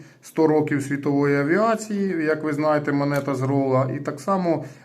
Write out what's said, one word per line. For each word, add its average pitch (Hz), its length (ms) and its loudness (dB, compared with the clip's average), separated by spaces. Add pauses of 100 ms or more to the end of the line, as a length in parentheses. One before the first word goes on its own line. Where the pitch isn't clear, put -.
(220)
Сто - 240 0
років 147 360 2
світової 143 540 0
авіації, 196 920 0
як 151 180 0
ви 156 80 0
знаєте, 147 400 0
монета 143 420 0
з 127 80 -4
Рола. 131 540 2
І - 40 -6
так - 200 -8
само 180 440 0 (200)